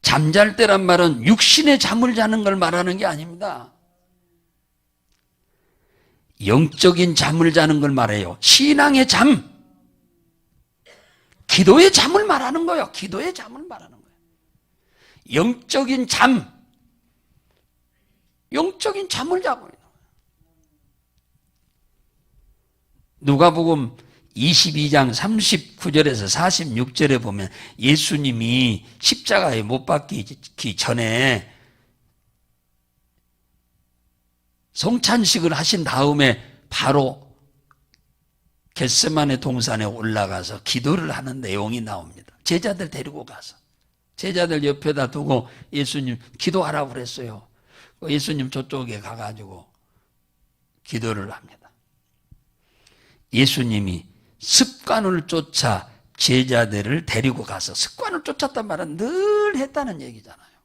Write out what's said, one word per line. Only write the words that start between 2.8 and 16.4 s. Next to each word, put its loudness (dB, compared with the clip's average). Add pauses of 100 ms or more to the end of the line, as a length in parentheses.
게 -4
아닙니다. -8 (2750)
영적인 4
잠을 2
자는 4
걸 2
말해요. -2
신앙의 6
잠, 4 (2000)
기도의 8
잠을 2
말하는 0
거예요. -2
기도의 -8
잠을 -18
말하는 -20
거예요. -20 (1200)
영적인 0
잠, 2 (2000)